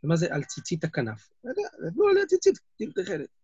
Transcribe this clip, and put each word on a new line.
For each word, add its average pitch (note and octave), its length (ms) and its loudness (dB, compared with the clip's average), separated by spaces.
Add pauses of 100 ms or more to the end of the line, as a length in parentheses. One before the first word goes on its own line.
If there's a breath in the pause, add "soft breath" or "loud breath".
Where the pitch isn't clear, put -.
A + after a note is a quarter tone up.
ומה D#3+ 120 2
זה E3 200 0
"על C#3+ 80 -2
ציצית - 400 -8
הכנף"? A#2 460 -6 (140)
לא A#3+ 60 -12
יודע, G4 380 -8
נתנו C4+ 200 2
עליה G4 180 4
ציצית, F#4 320 4 (180)
פתיל - 200 -6
תכלת. F3+ 340 -4 (140)